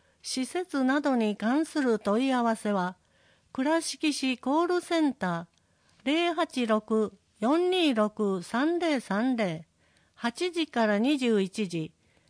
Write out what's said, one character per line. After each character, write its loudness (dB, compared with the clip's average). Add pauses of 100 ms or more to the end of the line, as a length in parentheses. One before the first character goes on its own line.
(220)
施 -6
設 -4
な 2
ど 0
に 0
関 0
す -2
る 2
問 0
い 0
合 2
わ 0
せ -4
は、 -2 (560)
倉 0
敷 -2
市 -2
コ 0
ー 2
ル 0
セ 0
ン 2
タ -4 (580)
ー、 -
零 0
八 -2
六 0 (260)
四 2
二 4
六 0
三 0
零 0
三 -2
零、 -4 (480)
八 -4
時 -2
か 0
ら 2
二 2
十 2
一 -4
時、 -6 (380)